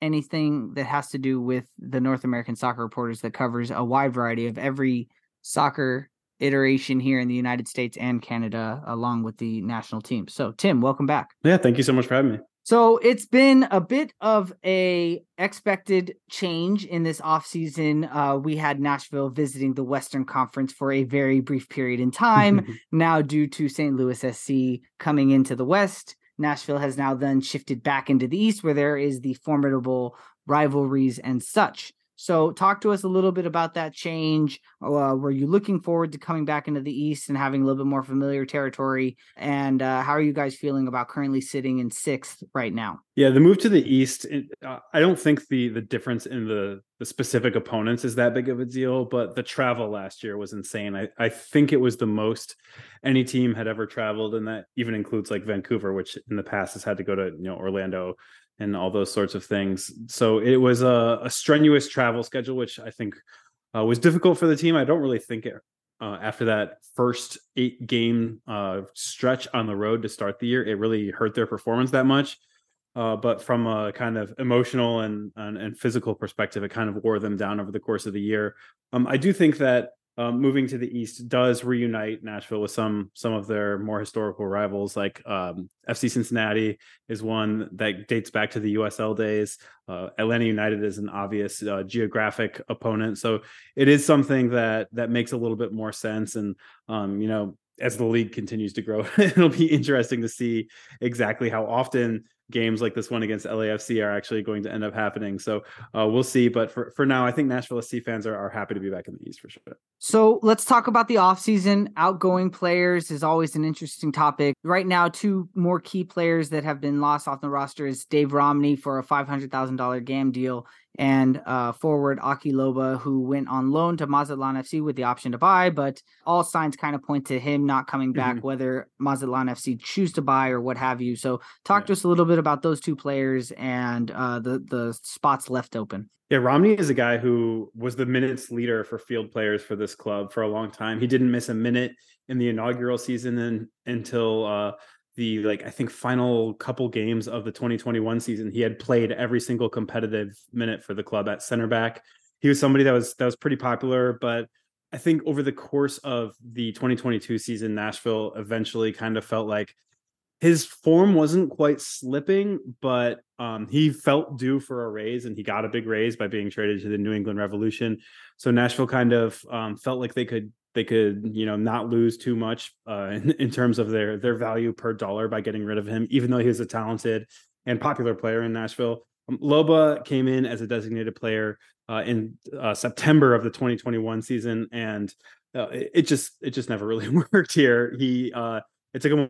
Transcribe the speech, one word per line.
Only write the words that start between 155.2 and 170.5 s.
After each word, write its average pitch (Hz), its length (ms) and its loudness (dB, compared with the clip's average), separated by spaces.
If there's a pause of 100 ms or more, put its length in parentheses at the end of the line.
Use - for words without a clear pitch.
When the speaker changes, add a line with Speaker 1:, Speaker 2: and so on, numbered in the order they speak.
Speaker 2:
over 147 160 -2
the 135 100 0
course 139 460 -2
of 120 380 -6 (160)
the 117 200 -4
twenty 127 220 0
twenty-two 117 440 -2
season, 110 360 -6
Nashville 107 640 -4
eventually 110 560 -4
kind 113 240 -6
of 107 80 -4
felt 110 240 -4
like 104 260 -4 (640)
his 165 260 4
form 175 480 4
wasn't 160 380 4
quite 147 320 2
slipping, 190 800 -2 (200)
but, 123 400 0 (180)
um, 113 300 -8
he 147 220 4
felt 143 480 0
due 131 200 0
for 127 260 -6
a 113 60 -6
raise, 113 360 -6
and 110 100 -8
he 104 60 -10
got 107 240 -2
a - 20 -6
big 113 180 -4
raise 110 300 0
by 104 120 -4
being 101 200 -4
traded 104 340 -2
to 107 60 -8
the 104 80 -2
New 104 160 0
England 104 260 -2
Revolution. 107 600 -2 (400)
So 127 120 0
Nashville 120 360 4
kind 120 260 4
of, 117 380 0
um, 113 260 -6
felt 127 240 -6
like 120 140 -6
they 123 100 -2
could, 110 260 -6 (220)